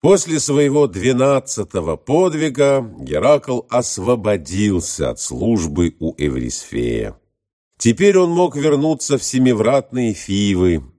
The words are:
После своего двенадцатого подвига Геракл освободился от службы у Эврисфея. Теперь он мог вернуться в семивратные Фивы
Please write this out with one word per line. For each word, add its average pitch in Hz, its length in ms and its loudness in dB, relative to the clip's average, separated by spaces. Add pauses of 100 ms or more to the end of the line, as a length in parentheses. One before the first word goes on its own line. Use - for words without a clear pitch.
После 165 380 2
своего 143 480 2
двенадцатого 107 1080 -2
подвига 143 840 0 (160)
Геракл 131 720 0
освободился 101 1400 -2
от - 80 -10
службы 85 800 -2
у 80 180 -6
Эврисфея. 60 1000 -6 (580)
Теперь 185 400 4
он 180 140 2
мог 170 240 0
вернуться 143 640 0
в - 40 -10
семивратные 127 920 0
Фивы 92 680 0 (160)